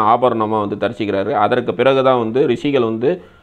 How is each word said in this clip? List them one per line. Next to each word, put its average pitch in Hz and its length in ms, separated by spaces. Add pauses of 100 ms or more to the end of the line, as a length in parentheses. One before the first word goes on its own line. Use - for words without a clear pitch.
ஆபரணமா 110 640
வந்து 101 220
தரிசிக்கிறாரு. 101 420
அதற்கு 117 440
பிறகு 135 280
தான் 131 160
வந்து 120 280
ரிஷிகள் 131 360
வந்து 120 400 (200)